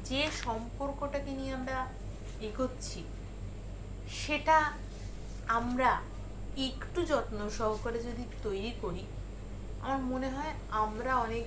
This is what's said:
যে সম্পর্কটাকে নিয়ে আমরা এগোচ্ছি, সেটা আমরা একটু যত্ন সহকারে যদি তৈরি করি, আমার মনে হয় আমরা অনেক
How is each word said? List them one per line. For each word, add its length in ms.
যে 260
সম্পর্কটাকে 840
নিয়ে 220
আমরা 340
এগোচ্ছি, 640
সেটা 640
আমরা 520
একটু 480
যত্ন 460
সহকারে 520
যদি 220
তৈরি 300
করি, 240
আমার 180
মনে 320
হয় 220
আমরা 460
অনেক 300